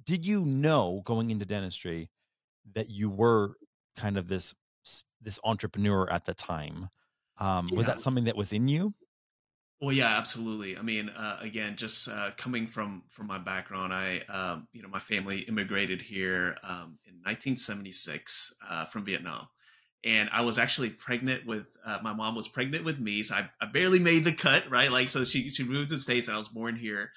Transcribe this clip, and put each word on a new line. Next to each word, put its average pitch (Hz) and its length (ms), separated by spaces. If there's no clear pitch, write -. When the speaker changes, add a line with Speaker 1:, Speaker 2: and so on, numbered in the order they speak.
Speaker 1:
did 170 220
you 202 180
know 135 600
going 113 260
into 104 160
dentistry 90 640
that 113 160
you 104 200
were 104 460
kind 101 220
of 87 100
this 92 260
s-, - 180
this 104 240
entrepreneur 101 680
at 85 160
the 82 80
time? 80 540
Um, 92 360
was 107 120
Speaker 2:
Yeah. - 20
Speaker 1:
that - 120
something 127 240
that 113 120
was 104 160
in 113 160
you? 175 260
Speaker 2:
Well, 139 140
yeah, 120 240
absolutely. 110 580
I 95 60
mean, 107 260
uh, 104 320
again, 107 360
just, - 320
uh, 104 280
coming 120 300
from, 104 420
from 104 200
my 95 100
background, 92 560
I, 92 280
um, 92 500
you 113 100
know, 98 60
my 95 100
family 98 440
immigrated 98 600
here, 92 600
um, 87 400
in 90 180
nineteen 117 340
seventy-six, 95 960
uh, 82 180
from 104 180
Vietnam. 85 420
And 107 260
I 113 120
was 117 160
actually 120 320
pregnant 123 560
with, 110 200
uh, 107 180
my 110 100
mom 110 240
was 107 120
pregnant 139 360
with 156 160
me, 107 240
so 101 120
I, 98 140
I 107 60
barely 180 340
made 165 240
the 165 100
cut, 147 360
right? 131 220
Like, 127 160
so 131 160
she, 131 260
she 135 140
moved 143 260
to 160 60
the 135 40
States, 123 280
and 107 80
I - 20
was 107 100
born 117 280
here. 104 400